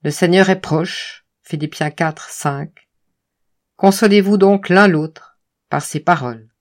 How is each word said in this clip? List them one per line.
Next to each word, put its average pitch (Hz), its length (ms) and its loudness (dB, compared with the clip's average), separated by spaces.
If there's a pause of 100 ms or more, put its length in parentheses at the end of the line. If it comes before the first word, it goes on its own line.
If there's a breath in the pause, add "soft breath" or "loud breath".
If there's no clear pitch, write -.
Le 151 80 -4
Seigneur 185 380 2
est 185 100 0
proche. - 640 -8 (160)
Philippiens 151 480 -8
quatre, 156 400 -6
cinq. - 600 -10 (880)
Consolez-vous 202 600 2
donc 196 320 2
l'un 196 180 6
l'autre 156 520 -4 (300)
par 143 120 -4
ces - 180 -8
paroles. 123 500 -2 (120)